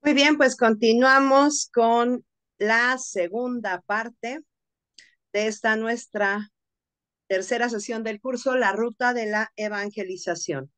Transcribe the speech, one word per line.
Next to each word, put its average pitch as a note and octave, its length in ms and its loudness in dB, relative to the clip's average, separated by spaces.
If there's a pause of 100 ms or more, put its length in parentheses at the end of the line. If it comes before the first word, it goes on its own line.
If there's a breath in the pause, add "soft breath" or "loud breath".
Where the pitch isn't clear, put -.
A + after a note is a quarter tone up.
Muy D4 120 2
bien, C#4+ 240 4
pues C4 200 4
continuamos C4 1120 4
con A#3 540 2 (320)
la A#3 400 0
segunda G#3 840 -6
parte A#3 580 -8 (960 soft breath)
de G#3+ 140 0
esta A3 280 0
nuestra G#3+ 760 -4 (800)
tercera A3+ 420 -2
sesión A3+ 340 -6
del G#3+ 160 -8
curso, B3+ 360 -4
La G#3+ 180 2
Ruta A#3+ 400 -2
de A3+ 140 -4
la G#3+ 280 -2
Evangelización. F#3+ 1200 -6